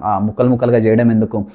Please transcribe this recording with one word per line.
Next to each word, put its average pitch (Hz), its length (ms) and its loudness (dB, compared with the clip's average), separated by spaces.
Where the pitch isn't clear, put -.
ఆ, 101 140 -2
ముక్కలు 107 300 -2
ముక్కలుగా 120 300 0
చేయడం 113 320 2
ఎందుకు? 110 340 -2